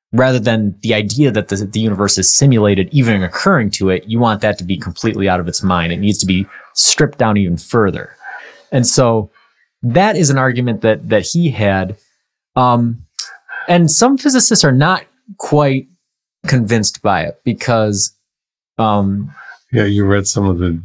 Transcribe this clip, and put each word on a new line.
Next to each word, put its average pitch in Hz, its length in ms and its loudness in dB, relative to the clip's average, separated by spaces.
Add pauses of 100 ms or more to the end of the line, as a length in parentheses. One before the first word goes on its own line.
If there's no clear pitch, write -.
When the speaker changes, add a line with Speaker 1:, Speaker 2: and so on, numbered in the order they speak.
(140)
Speaker 1:
rather 127 260 2
than 107 420 0
the 110 120 -2
idea 110 380 0
that 104 180 -2
the, 98 80 -2
the 104 220 -6
universe 104 380 0
is 95 140 0
simulated 104 600 4
even 117 320 2
occurring 107 480 0
to 95 180 -2
it, 92 180 -2
you 113 120 -2
want 110 220 0
that 107 180 0
to 92 40 -10
be 90 140 -4
completely 98 500 -4
out 90 120 2
of 85 80 -6
its - 160 -6
mind. 87 280 0
It 87 60 -4
needs 101 220 -2
to - 60 -2
be 95 200 0 (300)
stripped - 420 0
down 110 180 2
even 90 220 0
further. - 580 -2 (560)
And 123 160 2
so 113 420 2 (520)
that 175 340 2
is 156 140 2
an 135 80 0
argument 123 440 0
that, 110 280 0
that 107 160 2
he 170 240 -2
had. 98 480 -2 (580)
Um, 120 500 0 (600)
and 170 240 4
some 262 260 2
physicists 254 460 0
are 147 80 4
not 151 320 2 (340)
quite 139 500 0 (600)
convinced 117 540 0
by 95 220 0
it 85 200 -10
because, 107 720 -2 (640)
um, 101 560 -2 (380)
Speaker 2:
Yeah, 110 140 2
you 101 200 0
read 98 220 2
some 101 180 -2
of 90 140 0
the, 87 260 -2